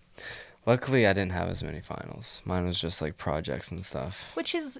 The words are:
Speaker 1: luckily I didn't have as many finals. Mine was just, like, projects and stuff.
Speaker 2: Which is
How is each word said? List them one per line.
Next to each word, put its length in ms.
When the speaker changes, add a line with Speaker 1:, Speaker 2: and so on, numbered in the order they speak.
Speaker 1:
luckily 400
I 80
didn't 200
have 160
as 140
many 180
finals. 640
Mine 200
was 140
just, 220
like, 160
projects 540
and 120
stuff. 520
Speaker 2:
Which 200
is 240